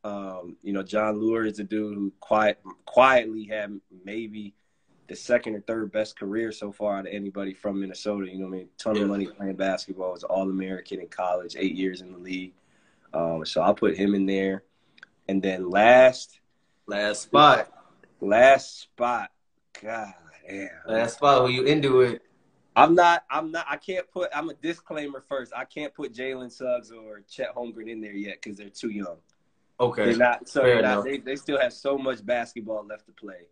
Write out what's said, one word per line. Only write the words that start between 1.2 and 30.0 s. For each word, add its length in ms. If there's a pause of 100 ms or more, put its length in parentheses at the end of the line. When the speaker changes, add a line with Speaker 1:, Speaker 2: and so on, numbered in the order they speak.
Speaker 1:
is 120
a 40
dude 320
who 240
quiet, 400 (260)
quietly 600
had 340 (240)
maybe 500 (540)
the 80
second 400
or 60
third 300
best 260
career 340
so 200
far 260
out 100
of 60
anybody 400
from 260
Minnesota. 500
You 100
know 80
what 80
I 20
mean? 200
Ton 180
of 80
Speaker 2:
Yeah. 40
Speaker 1:
money 200
playing 280
basketball. 560
Was 120
All-American 760
in 60
college, 500
eight 180
years 260
in 100
the 60
league. 360 (600)
Um, 320
so 160
I'll 140
put 200
him 200
in 100
there. 380 (640)
And 140
then 280
last 680 (460)
Speaker 2:
Last 360
spot. 500 (480)
Speaker 1:
Last 640
spot. 500 (500)
God 320 (320)
damn. 240 (160)
Speaker 2:
Last 300
spot. 280
Who 100
you 100
into 380
it? 200 (540)
Speaker 1:
I'm 180
not, 380
I'm 200
not, 180
I 80
can't 340
put, 240
I'm 140
a 60
disclaimer 680
first. 340
I 80
can't 300
put 200
Jalen 380
Suggs 400
or 380
Chet 260
Holmgren 340
in 120
there 100
yet 300
'cause 160
they're 120
too 200
young. 260 (640)
Speaker 2:
Okay. 280